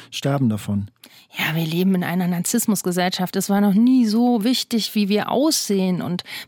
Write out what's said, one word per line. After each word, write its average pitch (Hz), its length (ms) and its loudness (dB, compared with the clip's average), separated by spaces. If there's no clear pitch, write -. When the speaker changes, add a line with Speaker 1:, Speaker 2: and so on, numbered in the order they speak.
Speaker 1:
sterben 139 380 0
davon. 101 400 -4
Speaker 2:
Ja, 156 160 -4
wir 160 100 0
leben 180 300 0
in 180 80 0
einer 175 240 -2
Narzissmusgesellschaft. 180 1080 -2
Es 190 140 -4
war 202 100 4
noch 202 140 4
nie 240 320 4
so 233 360 2
wichtig, 226 540 -2
wie 208 120 2
wir 208 220 0
aussehen 196 720 0
und 175 220 -6